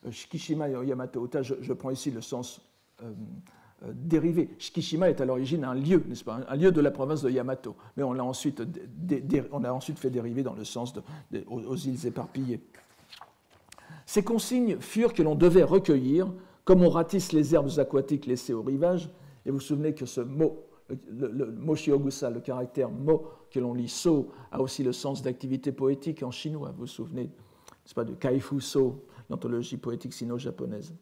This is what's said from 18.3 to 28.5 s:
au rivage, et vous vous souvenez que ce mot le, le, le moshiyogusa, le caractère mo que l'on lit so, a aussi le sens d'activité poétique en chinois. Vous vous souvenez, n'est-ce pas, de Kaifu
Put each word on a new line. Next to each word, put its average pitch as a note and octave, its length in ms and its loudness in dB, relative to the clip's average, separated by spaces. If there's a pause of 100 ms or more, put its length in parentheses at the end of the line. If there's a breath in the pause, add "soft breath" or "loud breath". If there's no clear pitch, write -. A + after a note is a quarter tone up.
au A2+ 100 -2
rivage, D#3 480 0 (360 loud breath)
et C3+ 60 -2
vous C#3 60 0
vous C3+ 60 -4
souvenez D3+ 300 0
que - 120 -6
ce - 140 -6
mot C3+ 460 0 (260 soft breath)
le, B2+ 360 -6
le, B2 180 -2
le A2 60 -8
moshiyogusa, C#3+ 800 0
le A#2+ 100 -6
caractère B2+ 500 -4
mo C#3 380 2 (220 loud breath)
que C3 100 -2
l'on B2 140 -2
lit A#2+ 160 -4
so, D3+ 400 2 (220 loud breath)
a C#3 100 -4
aussi C3 220 -2
le B2 80 2
sens C3+ 300 -6
d'activité C3 500 -4
poétique C#3 520 -2
en A#2+ 80 -6
chinois. D3 400 -6
Vous B2 100 -12
vous B2 60 -8
souvenez, A#2 360 -8
n'est-ce - 680 -16
pas, A#2 120 -2
de A#2+ 80 -8
Kaifu C3+ 480 0